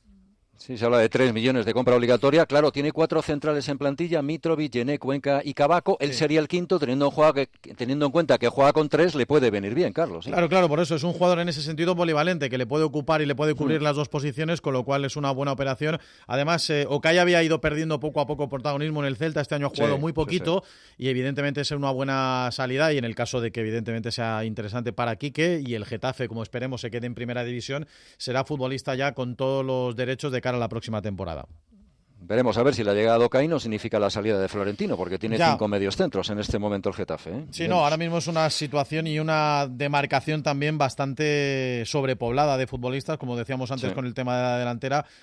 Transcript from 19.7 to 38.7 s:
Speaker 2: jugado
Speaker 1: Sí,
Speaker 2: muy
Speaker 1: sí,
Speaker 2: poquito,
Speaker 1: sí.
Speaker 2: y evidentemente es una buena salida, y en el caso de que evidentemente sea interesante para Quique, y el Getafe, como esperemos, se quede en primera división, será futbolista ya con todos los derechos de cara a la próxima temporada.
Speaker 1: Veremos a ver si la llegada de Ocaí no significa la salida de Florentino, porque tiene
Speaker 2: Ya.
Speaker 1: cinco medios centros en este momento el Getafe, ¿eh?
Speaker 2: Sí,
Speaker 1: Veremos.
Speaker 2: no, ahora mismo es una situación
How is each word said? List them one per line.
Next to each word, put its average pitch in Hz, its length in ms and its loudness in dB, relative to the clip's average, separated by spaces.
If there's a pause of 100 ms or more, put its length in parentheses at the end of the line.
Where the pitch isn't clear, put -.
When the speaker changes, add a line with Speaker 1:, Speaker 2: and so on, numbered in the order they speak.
Speaker 2:
jugado 147 240 2
Speaker 1:
Sí, 139 60 -4
Speaker 2:
muy 160 100 -2
Speaker 1:
sí, 139 40 -6
Speaker 2:
poquito, 165 500 0
Speaker 1:
sí. - 380 -18
Speaker 2:
y 131 60 0
evidentemente 135 500 -2
es 139 120 -4
una 143 200 -2
buena 131 640 0
salida, 135 400 0
y 143 40 2
en 123 60 -2
el 113 100 -4
caso 120 280 -2
de 113 100 -4
que - 80 -8
evidentemente 113 500 -4
sea 113 360 -4
interesante 110 480 -6
para 117 240 -2
Quique, 156 480 -2
y 120 80 -6
el 104 120 -6
Getafe, 127 440 -4
como 113 140 -8
esperemos, 123 360 -8
se 120 100 -8
quede 120 180 -6
en 120 60 -6
primera 120 300 -6
división, 123 440 -6 (280)
será 131 300 -2
futbolista 135 500 -4
ya 135 180 0
con 123 220 -6
todos 135 300 0
los 127 320 -2
derechos 127 340 -4
de 123 140 -4
cara 123 120 0
a - 20 0
la 113 100 -2
próxima 113 320 -4
temporada. 90 460 -6 (720)
Speaker 1:
Veremos 104 380 2
a 120 60 4
ver 135 120 4
si 113 80 -2
la 101 100 2
llegada 110 240 4
de 117 80 8
Ocaí 135 220 4
no 160 120 0
significa 110 400 -2
la 101 120 2
salida 104 280 0
de 95 80 2
Florentino, 104 480 -2
porque 90 220 -4
tiene 110 220 -2
Speaker 2:
Ya. 170 120 4
Speaker 1:
cinco 117 160 0
medios 98 280 0
centros 98 340 -2
en 104 80 -4
este 107 220 -2
momento 101 300 -2
el 92 60 -6
Getafe, 82 360 -8
¿eh? 139 180 -10
Speaker 2:
Sí, 165 140 -8
Speaker 1:
Veremos. 175 160 2
Speaker 2:
no, 156 40 4
ahora 151 140 2
mismo 170 220 -2
es 151 80 -4
una 160 240 0
situación 151 560 -2